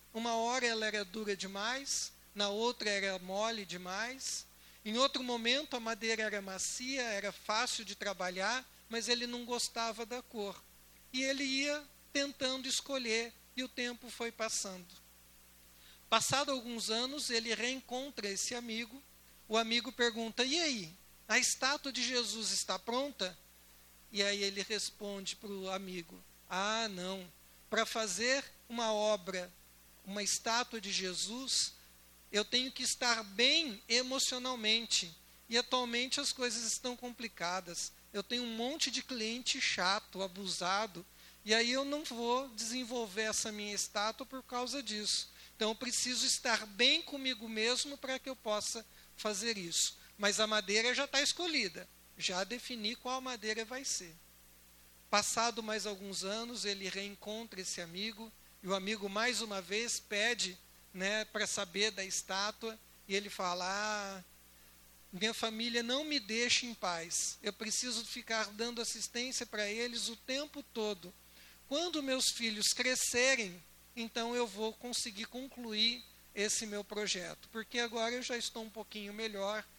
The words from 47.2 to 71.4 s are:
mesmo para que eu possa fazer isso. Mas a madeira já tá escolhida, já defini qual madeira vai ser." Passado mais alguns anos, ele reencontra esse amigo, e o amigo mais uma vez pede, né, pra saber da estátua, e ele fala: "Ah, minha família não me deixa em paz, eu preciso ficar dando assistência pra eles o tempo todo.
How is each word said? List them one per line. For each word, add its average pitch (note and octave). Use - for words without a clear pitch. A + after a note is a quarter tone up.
mesmo B3
para C4
que C4+
eu B3+
possa G#3+
fazer G#3+
isso. -
Mas G3+
a G#3+
madeira G#3+
já C4
tá C#4
escolhida, C#4+
já F#3
defini A#3
qual B3+
madeira A3+
vai B3+
ser." F3
Passado A3+
mais G#3+
alguns G3
anos, A3
ele G3
reencontra G3+
esse F#3
amigo, G#3
e F3+
o F#3+
amigo G3
mais A3
uma G3+
vez G#3
pede, G3+
né, G3+
pra G#3+
saber G3
da G3
estátua, G#3
e G3
ele G3+
fala: F3+
"Ah, G3+
minha G#3+
família A#3
não B3+
me D4
deixa A#3
em A#3
paz, E3+
eu G#3
preciso A3+
ficar A3+
dando A#3
assistência A#3+
pra G#3+
eles A#3
o A3+
tempo C#4+
todo. G3+